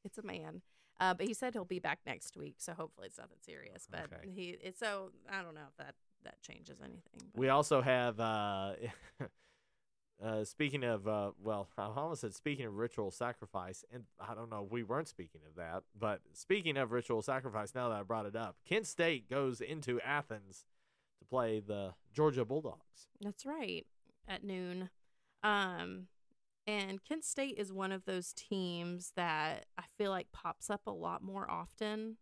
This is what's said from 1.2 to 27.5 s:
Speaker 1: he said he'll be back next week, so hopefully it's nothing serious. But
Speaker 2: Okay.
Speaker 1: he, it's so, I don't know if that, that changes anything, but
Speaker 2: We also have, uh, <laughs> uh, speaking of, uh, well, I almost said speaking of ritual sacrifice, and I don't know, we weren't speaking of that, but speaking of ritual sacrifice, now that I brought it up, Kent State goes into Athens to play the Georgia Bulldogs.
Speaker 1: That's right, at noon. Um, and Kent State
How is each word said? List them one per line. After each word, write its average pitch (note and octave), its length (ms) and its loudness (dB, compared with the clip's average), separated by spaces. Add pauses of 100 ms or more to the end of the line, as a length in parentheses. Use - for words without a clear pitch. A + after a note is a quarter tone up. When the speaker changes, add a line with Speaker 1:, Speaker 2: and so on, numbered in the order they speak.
Speaker 1:
he A3+ 60 2
said B3 200 0
he'll G#3 120 -2
be F#3 140 -2
back D#3 260 0
next - 320 -6
week, D3 220 -10
so E3+ 140 -6
hopefully D#3+ 340 -8
it's - 100 -16
nothing - 260 -16
serious. - 460 -14
But D#3+ 240 -6
Speaker 2:
Okay. - 220 -12
Speaker 1:
he, F3+ 140 -6 (120)
it's F#3 180 -10
so, G3 320 -2 (200)
I G3 120 -2
don't E3 120 -12
know D3+ 140 -12
if - 80 -20
that, C#3 180 -12 (300)
that - 160 -14
changes - 400 -16
anything, - 520 -14
but A2 60 -4
Speaker 2:
We C3 100 6
also C#3+ 320 8
have, B2 380 6
uh, G#2 540 2 (460)
<laughs> C#3 40 -4 (1000)
uh, A2 200 0
speaking C#3 400 0
of, A2 240 2
uh, G#2 240 2 (100)
well, G#2 260 0 (100)
I G#2 60 0
almost C#3+ 380 -2
said G#2 120 -4
speaking C#3 320 -2
of G#2 100 -4
ritual A2 360 0
sacrifice, G2 800 -4
and A#2+ 120 -10 (160)
I A2+ 160 -6
don't A#2 140 -8
know, G#2 200 -4
we A#2 140 0
weren't C3+ 240 0
speaking - 400 -14
of D#2 80 -20
that, F2 280 -4 (160)
but G#2+ 220 2 (120)
speaking E3 440 2
of B2 140 2
ritual A#2+ 300 2
sacrifice, B2 540 -2
now B2 140 2
that G#2+ 100 2
I G2+ 40 -2
brought G#2+ 220 0
it G2+ 100 -6
up, A2+ 200 -4 (120)
Kent G#3 200 2
State D#3+ 420 2
goes C3 320 2
into B2+ 400 0
Athens A2 640 -2 (540)
to G#2 60 -20
play A2+ 340 4
the G2+ 340 -4 (200)
Georgia C#3 320 6
Bulldogs. - 640 -6 (140)
Speaker 1:
That's G3+ 240 -8
right, C4+ 400 -4 (420)
at F#3+ 160 -6
noon. F#3 460 -2 (540)
Um, F#3 640 2 (580)
and G3 380 -2
Kent D#4 220 -2
State C4+ 320 0